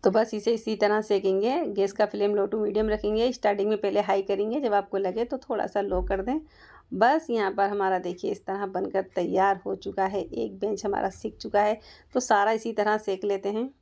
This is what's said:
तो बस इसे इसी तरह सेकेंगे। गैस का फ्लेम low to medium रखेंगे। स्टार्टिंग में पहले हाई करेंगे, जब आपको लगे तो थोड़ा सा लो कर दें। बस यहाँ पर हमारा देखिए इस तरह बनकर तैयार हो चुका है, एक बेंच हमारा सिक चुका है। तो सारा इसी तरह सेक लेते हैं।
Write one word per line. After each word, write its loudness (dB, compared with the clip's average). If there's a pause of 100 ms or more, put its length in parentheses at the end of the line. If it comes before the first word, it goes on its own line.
तो 8
बस 2
इसे 0
इसी -2
तरह 4
सेकेंगे। 2 (140)
गैस 0
का 2
फ्लेम 0
low 2
to -2
medium 0
रखेंगे। 0
स्टार्टिंग 0
में 2
पहले 2
हाई 2
करेंगे, -2
जब 0
आपको 0
लगे -2
तो -6
थोड़ा -4
सा -2
लो 0
कर -2
दें। -2 (540)
बस 4
यहाँ 0
पर 2
हमारा 0
देखिए -6
इस -6
तरह -4
बनकर -2 (120)
तैयार 2
हो -4
चुका -4
है, -2
एक -6
बेंच -4
हमारा -2
सिक -12
चुका 0
है। 0 (360)
तो 2
सारा 4
इसी -4
तरह 2
सेक -4
लेते -2
हैं। -4 (140)